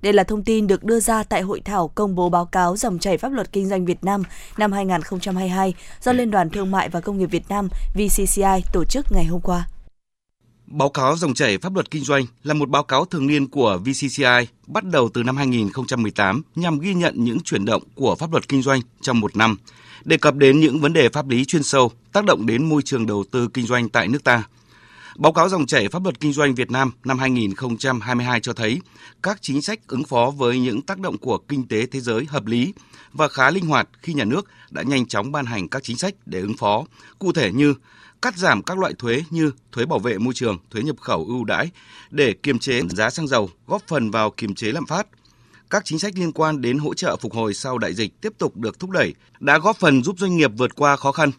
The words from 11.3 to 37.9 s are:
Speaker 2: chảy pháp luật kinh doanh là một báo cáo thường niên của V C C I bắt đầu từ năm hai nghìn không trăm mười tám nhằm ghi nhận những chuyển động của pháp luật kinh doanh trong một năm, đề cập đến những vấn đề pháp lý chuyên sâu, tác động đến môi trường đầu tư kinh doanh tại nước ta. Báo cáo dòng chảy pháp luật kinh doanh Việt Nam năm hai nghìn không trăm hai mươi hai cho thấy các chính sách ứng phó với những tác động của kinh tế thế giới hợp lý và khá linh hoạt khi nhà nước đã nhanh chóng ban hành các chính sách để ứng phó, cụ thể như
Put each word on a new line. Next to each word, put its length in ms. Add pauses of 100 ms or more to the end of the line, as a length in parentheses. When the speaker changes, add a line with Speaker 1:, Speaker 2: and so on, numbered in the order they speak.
Speaker 2:
chảy 240
pháp 180
luật 160
kinh 120
doanh 220 (180)
là 100
một 160
báo 140
cáo 220
thường 220
niên 200
của 380
V 40
C 280
C 20
I 280 (200)
bắt 160
đầu 300
từ 100
năm 140
hai 100
nghìn 240
không 160
trăm 140
mười 100
tám 320 (120)
nhằm 240
ghi 140
nhận 240
những 220
chuyển 260
động 180 (120)
của 200
pháp 160
luật 160
kinh 140
doanh 200 (200)
trong 180
một 160
năm, 220 (480)
đề 120
cập 180
đến 240
những 200
vấn 140
đề 160
pháp 200
lý 160
chuyên 180
sâu, 280 (200)
tác 140
động 200
đến 240
môi 120
trường 240
đầu 260
tư 220
kinh 140
doanh 220
tại 180
nước 160
ta. 200 (720)
Báo 160
cáo 160
dòng 160
chảy 220
pháp 160
luật 160
kinh 140
doanh 220
Việt 160
Nam 200 (120)
năm 160
hai 100
nghìn 260
không 220
trăm 240
hai 140
mươi 100
hai 140
cho 140
thấy 280 (420)
các 180
chính 200
sách 260
ứng 160
phó 340
với 220
những 220
tác 180
động 180
của 200
kinh 300
tế 180
thế 140
giới 260
hợp 200
lý 280 (400)
và 140
khá 240
linh 140
hoạt 240 (120)
khi 120
nhà 100
nước 220 (260)
đã 120
nhanh 220
chóng 260
ban 140
hành 220
các 160
chính 140
sách 160 (120)
để 140
ứng 180
phó, 260 (360)
cụ 120
thể 200
như 220 (480)